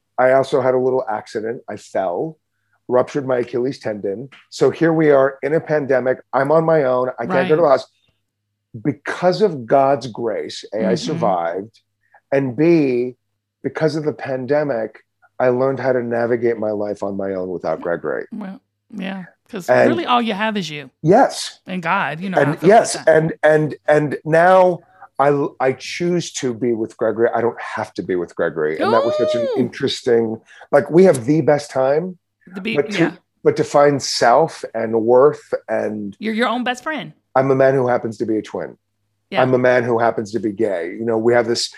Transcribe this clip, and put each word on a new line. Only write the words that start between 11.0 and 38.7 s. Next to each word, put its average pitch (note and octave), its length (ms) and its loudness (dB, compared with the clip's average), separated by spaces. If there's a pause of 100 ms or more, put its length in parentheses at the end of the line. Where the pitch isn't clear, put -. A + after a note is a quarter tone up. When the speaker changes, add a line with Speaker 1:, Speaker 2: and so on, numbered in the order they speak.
Speaker 1:
And C3+ 240 0
B, C3+ 600 2 (480)
because D3 320 -2
of D3+ 100 -6
the D3 80 -2
pandemic, C3 840 -4 (400)
I B2+ 100 2
learned C3 300 0
how C3 120 0
to B2+ 120 0
navigate A#2 540 0
my G#2+ 140 -2
life G#2 320 -6
on G2+ 140 -6
my G2 160 -4
own F#2 160 -6
without E2+ 320 -6
Gregory. D2+ 500 -4
Speaker 2:
Well, G3+ 300 -14 (320)
yeah, F#3+ 320 -10 (240)
'cause F#3 200 -8
Speaker 1:
And B2 200 4
Speaker 2:
really - 160 -2
all A#3+ 160 0
you A3 120 -4
have G#3 220 -4
is E3+ 140 -6
you. D3 200 -12 (120)
Speaker 1:
Yes. - 680 2
Speaker 2:
And F#3 140 -6
God, E3 400 -2
you G3 80 -8
know F#3 80 -6
how D3 40 4
I C#3+ 100 4
Speaker 1:
And E3 80 -8
Speaker 2:
feel E3 100 2
about A3 100 8
Speaker 1:
yes, - 140 0
Speaker 2:
that. D#3+ 160 0
Speaker 1:
and, D#3+ 240 4 (100)
and, D3+ 320 2 (120)
and D3+ 360 2
now F3 560 6 (400)
I, C#3+ 280 2 (120)
I C3 140 2
choose F3 600 -4
to B2+ 200 -4
be A#2 200 -2
with A2 240 -4
Gregory. A2+ 380 2
I A#2 60 0
don't A#2 200 -2
have - 340 -10
to G2+ 80 -4
be F#2 120 -2
with F2 200 -4
Gregory. D#2 440 -2
And F#4+ 140 0
that C#5 120 4
was D5+ 120 -2
such D#5 180 0
an D5+ 60 -2
Speaker 2:
Ooh. B4+ 180 -2
Speaker 1:
interesting, A#2 800 -2 (320)
like, C#3+ 180 2
we E3+ 140 6
have C3+ 220 4
the D3+ 160 2
best C#3+ 280 0
time. D3+ 480 -2 (300)
Speaker 2:
The F#3 140 -12
be-, A3 140 -6
Speaker 1:
But A3 160 -2
to, G3 80 -4
Speaker 2:
yeah. - 160 0 (280)
Speaker 1:
but D3 140 4
to D#3 60 0
find C#3+ 380 4
self C3+ 600 2 (100)
and A2+ 300 -2
worth C3 500 4 (140)
and G#2+ 520 -6
Speaker 2:
You're A3 140 -6
your A3+ 140 0
own A#3+ 160 -4
best B3 180 -6
friend. B3 320 -8 (220)
Speaker 1:
I'm C3+ 160 2
a C3+ 40 2
man C3+ 200 4
who B2 120 0
happens A#2+ 300 -4
to A2+ 80 -6
be A2 120 -2
a G2+ 40 -2
twin. D#2 360 -10 (520)